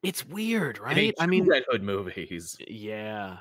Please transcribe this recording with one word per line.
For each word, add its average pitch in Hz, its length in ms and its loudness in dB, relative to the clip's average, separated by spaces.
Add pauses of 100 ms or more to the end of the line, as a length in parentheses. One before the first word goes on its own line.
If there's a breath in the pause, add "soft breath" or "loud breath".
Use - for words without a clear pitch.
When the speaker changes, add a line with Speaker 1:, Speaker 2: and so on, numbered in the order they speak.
Speaker 1:
It's 180 240 -4
weird, 196 500 0 (120)
Speaker 2:
They 143 60 0
made 165 140 6
Speaker 1:
right? 214 120 0
I 165 60 4
Speaker 2:
two 175 40 4
Speaker 1:
mean, 185 160 6
Speaker 2:
Red 139 220 6
Hood 117 140 2
movies. 90 760 -4 (100)
Speaker 1:
Yeah. 107 760 -8